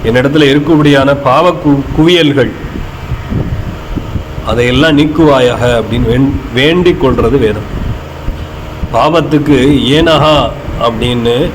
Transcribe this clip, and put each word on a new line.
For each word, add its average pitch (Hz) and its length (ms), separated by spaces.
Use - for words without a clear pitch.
"என்னிடத்துல 131 400
இருக்கும்படியான 143 800
பாவ 156 280
கு-, 147 300
குவியல்கள் 151 560
அதையெல்லாம் 123 500
நீக்குவாயாக" 127 840
அப்படின்னு 120 260
வேண்-, 135 460
வேண்டிக் 170 520
கொள்றது 135 340
வேதம். 107 300
பாவத்துக்கு 143 640
ஏனஹா 151 600
அப்படின்னு 120 720